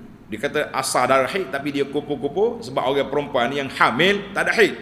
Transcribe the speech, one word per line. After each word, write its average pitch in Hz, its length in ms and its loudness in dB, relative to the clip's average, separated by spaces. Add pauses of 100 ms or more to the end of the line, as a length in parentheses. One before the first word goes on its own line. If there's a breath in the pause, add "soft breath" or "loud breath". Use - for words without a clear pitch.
(300)
Dia 107 80 -6
kata 143 320 -2
asal 127 400 2
darah 131 160 4
haid, 190 240 -4
tapi 143 240 -4
dia 139 80 2
kumpul-kumpul 147 800 -2
sebab 131 240 -2
orang 139 240 0
perempuan 135 400 0
yang 143 160 -4
hamil 160 640 2
tak 165 160 -2
ada 175 80 0
haid. 185 280 2